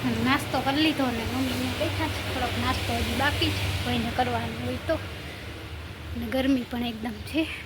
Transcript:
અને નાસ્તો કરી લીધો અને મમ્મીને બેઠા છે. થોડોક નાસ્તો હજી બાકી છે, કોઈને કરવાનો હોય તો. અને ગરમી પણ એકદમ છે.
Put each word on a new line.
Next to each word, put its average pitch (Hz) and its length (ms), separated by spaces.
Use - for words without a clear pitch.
અને 233 200
નાસ્તો 277 360
કરી 269 240
લીધો 294 220
અને 233 200
મમ્મીને 254 540
બેઠા 311 280
છે. - 140
થોડોક 247 240
નાસ્તો 254 360
હજી 233 220
બાકી 294 340
છે, - 160
કોઈને 240 320
કરવાનો 233 500
હોય 247 120
તો. 320 80
અને 233 160
ગરમી 262 360
પણ 240 240
એકદમ 220 400
છે. 311 220